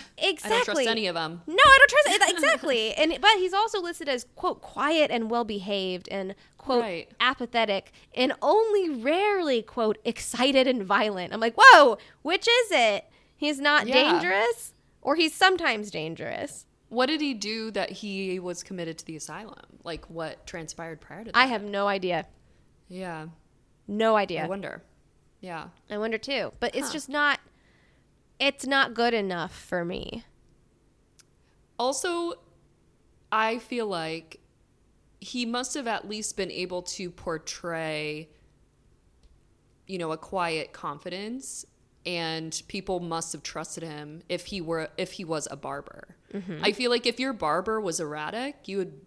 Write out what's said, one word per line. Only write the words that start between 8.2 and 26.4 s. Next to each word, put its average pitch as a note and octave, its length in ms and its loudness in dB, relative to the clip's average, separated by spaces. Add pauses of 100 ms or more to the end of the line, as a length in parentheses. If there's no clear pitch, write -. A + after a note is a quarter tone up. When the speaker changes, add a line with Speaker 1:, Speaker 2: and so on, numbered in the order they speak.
Speaker 2:
only G4+ 480 4
rarely, D4+ 720 0
quote, A3 440 -2
"excited B3+ 640 2
and B3 160 0
violent." G3 480 0
I'm A3 80 -6
like, A#3 160 0
"Whoa, E4+ 420 12 (240)
which F4 240 0
is A#4 240 4
it? A#3 360 2 (300)
He's D4 220 -2
not C#4+ 300 4
Speaker 1:
Yeah. C4 320 6
Speaker 2:
dangerous, G4+ 540 0 (280)
or C#4+ 140 0
he's D#4+ 180 2
sometimes D#4 560 2
dangerous?" - 760 -8 (260)
Speaker 1:
What B3 160 0
did D#4 140 -2
he C#4+ 140 -2
do A3 380 -6
that G3 180 -4
he F#3+ 480 -6
was F3 240 -8
committed E3 360 -10
to - 60 -18
the D#3+ 120 -14
asylum? - 640 -16
Like, D#3+ 260 -10
what D#3+ 380 -10
transpired D#3+ 540 -12
prior F3 240 -18
to A3 80 -12
that? - 40 -4
Speaker 2:
I A#3+ 100 8
have A3 180 -4
no G3+ 240 0
idea. F3+ 400 -2 (600)
Speaker 1:
Yeah. F3 380 -12 (640)
Speaker 2:
No A3 260 2
idea. F#3 300 0
Speaker 1:
I - 20 -4
wonder. F#3+ 380 -10 (580)
Yeah. E3 260 -12 (200)
Speaker 2:
I G#3 80 -8
wonder A3 220 -2
too. B3+ 420 -4